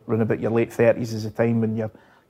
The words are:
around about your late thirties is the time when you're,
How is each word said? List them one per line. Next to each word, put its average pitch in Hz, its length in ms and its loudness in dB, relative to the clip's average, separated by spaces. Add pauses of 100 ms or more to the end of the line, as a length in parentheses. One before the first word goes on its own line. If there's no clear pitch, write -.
around 113 140 0
about 113 180 -2
your 113 100 -2
late 113 220 0
thirties 117 400 2
is 110 120 -6
the 107 60 -8
time 117 300 0
when 110 160 -2
you're, 110 140 -6 (400)